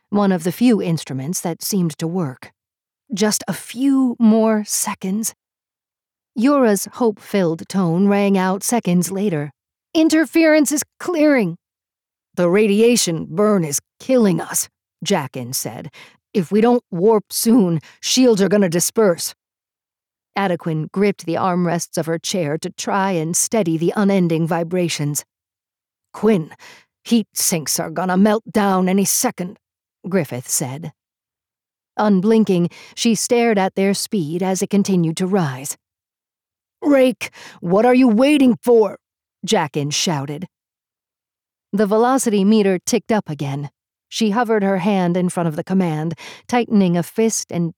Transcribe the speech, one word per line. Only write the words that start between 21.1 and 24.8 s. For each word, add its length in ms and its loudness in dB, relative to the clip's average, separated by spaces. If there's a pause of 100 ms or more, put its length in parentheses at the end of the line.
the 80 -4
armrests 640 -2
of 80 -4
her 100 -4
chair 420 -4
to 120 -10
try 400 -2
and 260 -2
steady 400 -2
the 200 0
unending 500 2
vibrations. 800 -4 (880)